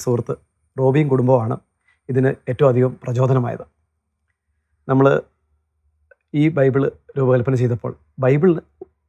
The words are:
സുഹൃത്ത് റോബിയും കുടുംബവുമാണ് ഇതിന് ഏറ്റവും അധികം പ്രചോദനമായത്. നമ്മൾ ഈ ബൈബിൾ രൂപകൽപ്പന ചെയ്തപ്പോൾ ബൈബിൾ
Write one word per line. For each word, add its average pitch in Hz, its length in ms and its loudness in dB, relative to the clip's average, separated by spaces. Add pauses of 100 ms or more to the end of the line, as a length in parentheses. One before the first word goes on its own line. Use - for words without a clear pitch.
സുഹൃത്ത് 120 320 -4 (460)
റോബിയും 135 320 2
കുടുംബവുമാണ് 123 440 0 (520)
ഇതിന് 131 220 0 (200)
ഏറ്റവും 135 220 2
അധികം 127 200 0 (120)
പ്രചോദനമായത്. 123 600 -2 (1200)
നമ്മൾ 135 180 4 (1300)
ഈ - 20 2 (140)
ബൈബിൾ 135 260 2 (340)
രൂപകൽപ്പന 127 440 0
ചെയ്തപ്പോൾ 120 320 -4 (320)
ബൈബിൾ 147 260 2 (580)